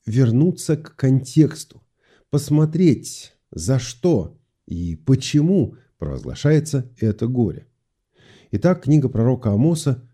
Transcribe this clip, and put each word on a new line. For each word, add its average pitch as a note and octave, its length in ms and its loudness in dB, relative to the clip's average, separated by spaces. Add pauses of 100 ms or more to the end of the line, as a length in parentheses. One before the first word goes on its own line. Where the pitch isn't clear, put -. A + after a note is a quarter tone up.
вернуться C3+ 720 2
к - 200 -12
контексту, - 880 0 (460)
посмотреть, D#3 1040 0 (180)
за A2 260 -2
что A#2 580 -2 (300)
и E2+ 300 -6
почему D3 800 0 (220)
провозглашается C#3+ 1000 -2
это A2 300 -2
горе. A#2 400 -2 (880)
Итак, F3 280 0
книга C#3+ 260 2
пророка A2+ 440 0
Амоса, C#3 600 0